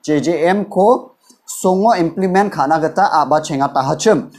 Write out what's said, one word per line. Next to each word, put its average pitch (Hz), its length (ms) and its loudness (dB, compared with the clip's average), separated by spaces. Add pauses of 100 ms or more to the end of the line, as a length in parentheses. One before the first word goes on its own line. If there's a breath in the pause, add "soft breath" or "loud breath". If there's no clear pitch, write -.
J 151 160 0
J 151 240 -2
M 190 220 0
ko - 500 0 (320 soft breath)
songo 190 500 0
implement 190 540 0
khana 156 300 0
gata 160 320 0
aba 151 260 2
chenga 139 320 -4
tahachum. 147 680 0